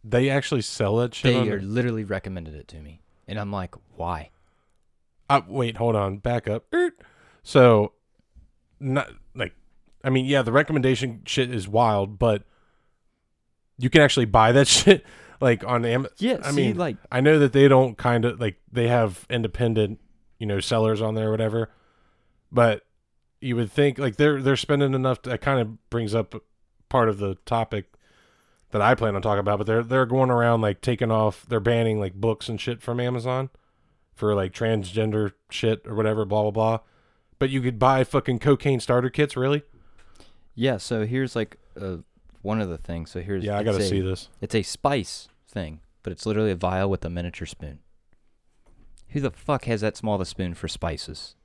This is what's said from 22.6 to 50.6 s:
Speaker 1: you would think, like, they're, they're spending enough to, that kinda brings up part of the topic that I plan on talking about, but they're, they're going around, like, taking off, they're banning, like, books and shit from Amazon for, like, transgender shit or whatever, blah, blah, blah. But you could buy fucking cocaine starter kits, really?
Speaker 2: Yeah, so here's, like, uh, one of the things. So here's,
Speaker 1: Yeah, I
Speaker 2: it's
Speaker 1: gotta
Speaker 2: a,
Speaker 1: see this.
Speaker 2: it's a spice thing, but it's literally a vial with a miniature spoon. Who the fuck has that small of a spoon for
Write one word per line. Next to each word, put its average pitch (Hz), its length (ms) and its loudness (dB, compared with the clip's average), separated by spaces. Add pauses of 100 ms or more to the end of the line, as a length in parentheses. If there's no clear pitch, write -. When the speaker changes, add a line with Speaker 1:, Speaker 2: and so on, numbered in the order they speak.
Speaker 1:
you 123 160 -4
would 117 160 -2
think, 143 260 2
like, 131 180 -2
they're, 147 240 2
they're 135 160 2
spending 139 380 0
enough 131 280 -2
to, 127 80 -10
that 117 100 -4
kinda 131 240 0 (260)
brings 113 240 -2
up 113 220 -2 (520)
part 120 200 2
of 101 100 -2
the 98 160 -4 (100)
topic 113 480 -4 (760)
that 107 120 -2
I 117 120 4
plan 113 220 -2
on 98 60 -4
talking 104 180 0
about, 101 180 0
but 101 80 -4
they're, 113 160 0
they're 127 240 0
going 127 240 0
around, 117 300 2
like, 104 200 -2
taking 120 300 -2
off, 110 380 0
they're 117 120 -2
banning, 113 380 0
like, 98 160 -4
books 107 340 -4
and 110 120 -8
shit 117 200 -8
from 120 200 -6
Amazon 127 500 -4 (640)
for, 104 200 0
like, 92 180 -2
transgender 107 800 -2 (180)
shit 110 360 -2
or 110 100 -12
whatever, 107 280 0
blah, 104 180 0
blah, 107 80 0
blah. 110 280 0 (600)
But 135 120 0
you 135 100 -2
could 123 180 -4
buy 131 260 4
fucking 127 340 -2
cocaine 139 420 2
starter 123 300 0
kits, 147 260 -2
really? 139 260 0 (920)
Speaker 2:
Yeah, 117 240 -2
so 110 260 -4
here's, 127 320 -4
like, 110 220 -6 (200)
uh, 92 200 -10 (420)
one 107 220 -4
of 95 80 -4
the 80 80 -8
things. 82 320 -10
So 90 100 -10
here's, 95 240 -6
Speaker 1:
Yeah, 101 120 -4
I 104 40 -2
Speaker 2:
it's 107 60 -4
Speaker 1:
gotta 101 180 0
Speaker 2:
a, - 20 0
Speaker 1:
see 95 140 0
this. 92 300 -6 (100)
Speaker 2:
it's - 140 -8
a 110 80 0
spice - 680 -6 (180)
thing, 78 340 -10 (220)
but 95 100 -10
it's - 120 -14
literally 107 260 0
a 92 60 -2
vial 92 320 -2
with 95 160 -4
a 85 60 -8
miniature 87 360 -8
spoon. 71 340 -16 (1300)
Who 143 120 -6
the 135 100 -2
fuck - 360 -6
has 113 160 -2
that 110 160 -4
small 107 160 -4
of 95 80 -2
a - 20 -2
spoon 87 300 -8
for - 120 -10